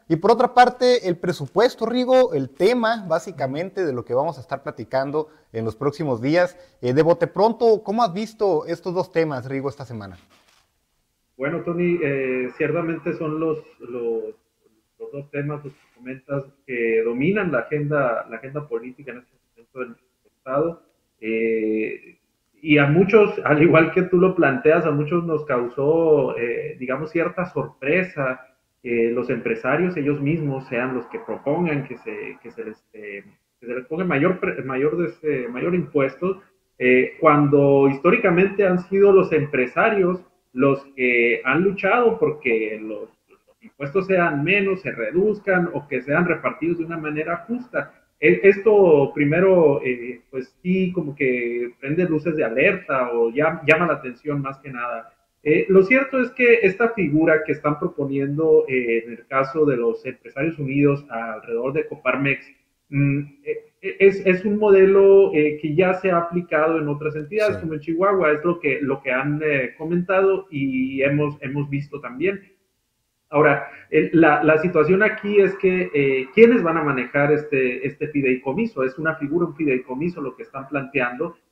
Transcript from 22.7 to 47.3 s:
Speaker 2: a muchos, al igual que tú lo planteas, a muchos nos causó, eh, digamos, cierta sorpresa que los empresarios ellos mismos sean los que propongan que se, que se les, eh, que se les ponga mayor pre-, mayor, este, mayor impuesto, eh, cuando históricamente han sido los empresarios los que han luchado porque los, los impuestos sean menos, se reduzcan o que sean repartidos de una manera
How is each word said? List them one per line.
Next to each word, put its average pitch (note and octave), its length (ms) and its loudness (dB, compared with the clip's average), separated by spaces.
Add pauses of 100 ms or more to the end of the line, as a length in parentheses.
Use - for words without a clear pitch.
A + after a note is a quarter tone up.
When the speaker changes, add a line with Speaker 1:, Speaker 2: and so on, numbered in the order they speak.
Speaker 2:
a C#3+ 80 4
muchos, G3+ 580 4
al D3 180 4
igual D#3+ 300 4
que F#3 100 2
tú F3+ 160 2
lo F3+ 180 4
planteas, D3+ 480 2
a D#3+ 60 0
muchos D3+ 340 -2
nos D3+ 220 -4
causó, C#3 880 0
eh, A#2 420 -6
digamos, B2+ 320 -8
cierta F3 360 -4
sorpresa C#3+ 920 -4 (400)
que A#2 320 -2
los B2+ 180 -4
empresarios C3 640 -2
ellos C#3 240 -4
mismos C#3+ 480 -4
sean B2+ 260 -6
los A#2+ 120 -8
que A2+ 120 -12
propongan D3 720 -4
que A#2+ 80 -12
se, G#2+ 460 -12
que A#2 80 -18
se A2+ 140 -14
les, G#2+ 280 -16
eh, G2+ 320 -16 (340)
que - 80 -20
se E3 80 -8
les B2+ 120 -10
ponga E3+ 180 -6
mayor E3+ 340 0
pre-, - 240 -6
mayor, C#3+ 440 -2
este, C3+ 420 -6
mayor C#3+ 260 -4
impuesto, F3 680 -2 (360)
eh, B2+ 400 2
cuando C#3+ 720 6
históricamente G3 800 2
han F3+ 120 2 (100)
sido G3 220 6
los F#3+ 220 6
empresarios F3 880 0 (320)
los C3+ 320 0 (100)
que A#2+ 520 2
han C#3+ 160 2
luchado G3+ 560 0
porque A2+ 640 -2
los, G#2+ 280 -12 (180)
los - 140 -20 (220)
impuestos F3+ 440 -6
sean E3+ 380 0
menos, G3 380 0
se B2+ 100 -8
reduzcan F3+ 800 -2
o C#3 160 -10
que B2+ 140 -4
sean D#3 240 0
repartidos E3 500 -4
de E3 80 -6
una E3 140 -8
manera D#3 500 -6